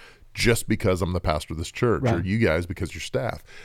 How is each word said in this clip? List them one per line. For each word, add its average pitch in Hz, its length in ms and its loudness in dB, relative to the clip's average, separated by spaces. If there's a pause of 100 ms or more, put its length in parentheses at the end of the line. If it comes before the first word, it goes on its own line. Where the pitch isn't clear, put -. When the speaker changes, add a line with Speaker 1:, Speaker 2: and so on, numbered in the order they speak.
(320)
Speaker 1:
just - 360 2
because 95 340 2
I'm 87 100 0
the 87 80 -2
pastor 78 320 0
of 80 60 -6
this 80 120 -6
church, 110 340 0
or 113 120 2
Speaker 2:
Right. 85 80 -2
Speaker 1:
you 98 140 0
guys 87 260 4
because 87 300 -6
you're 78 80 -10
staff. - 400 -4 (220)